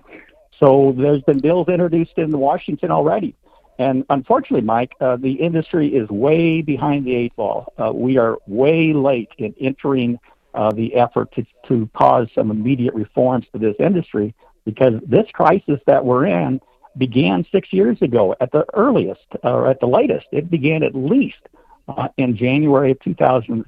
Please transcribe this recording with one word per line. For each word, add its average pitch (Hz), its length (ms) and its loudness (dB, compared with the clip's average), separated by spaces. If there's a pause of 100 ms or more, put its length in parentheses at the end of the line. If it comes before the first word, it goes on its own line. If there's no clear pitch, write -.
(580)
So 139 400 4
there's 143 260 0
been 143 160 0
bills 160 280 0
introduced 170 500 0
in 156 200 -2
Washington 151 540 -2
already. 160 440 0 (440)
And 131 300 0
unfortunately, 143 560 0
Mike, 117 340 -2
uh, 127 160 0
the 131 160 -4
industry 160 640 -2
is 110 140 -2
way 160 520 0
behind 143 440 -2
the 127 100 -2
eight 120 220 -4
ball. - 400 -6
Uh, 113 160 -2
we 131 240 0
are 113 280 2
way 156 480 2
late 135 440 0
in 107 220 -8
entering, 131 600 -2 (340)
uh, 110 180 0
the 113 240 -4
effort 117 400 0
to, 113 100 -6 (220)
to 113 280 -2
cause 131 400 2
some 113 160 0
immediate 120 420 -2
reforms 123 600 -2
to - 40 -10
this 107 220 -2
industry, 151 560 -2 (300)
because 113 420 0
this 185 260 2
crisis 160 540 0
that 135 180 4
we're 127 200 2
in 135 340 -2 (380)
began 131 560 0
six 185 180 -2
years 208 300 0
ago 113 400 2
at 123 100 -2
the 151 220 0
earliest, 196 540 0 (160)
or 123 260 0
at 131 100 0
the 120 60 -2
latest. 156 480 0
It 156 160 -4
began 160 340 0
at - 100 -2
least, 160 460 0 (480)
uh, - 300 -8
in 123 180 -2
January 135 560 2
of 127 80 -4
two - 140 -6
thousand 127 540 0